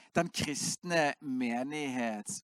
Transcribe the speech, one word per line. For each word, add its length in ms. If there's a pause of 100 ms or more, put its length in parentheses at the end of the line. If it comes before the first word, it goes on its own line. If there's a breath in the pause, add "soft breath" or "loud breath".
(160 soft breath)
Den 140
kristne 920
menighets 1200